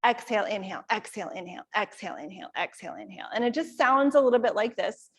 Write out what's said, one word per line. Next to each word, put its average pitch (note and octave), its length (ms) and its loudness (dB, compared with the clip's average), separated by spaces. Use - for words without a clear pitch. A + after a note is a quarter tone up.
exhale, A#3+ 380 0
inhale, F#3+ 480 -6
exhale, G#3+ 380 -6
inhale, F3+ 340 -12
exhale, G3+ 400 -4
inhale, - 320 -14
exhale, E3 360 -8
inhale. F#3+ 400 -14
And A3+ 100 0
it A#3+ 100 2
just E4 220 -4
sounds C4+ 380 4
a C#4+ 60 8
little B3 180 6
bit A3+ 160 2
like A3+ 220 0
this. - 420 -6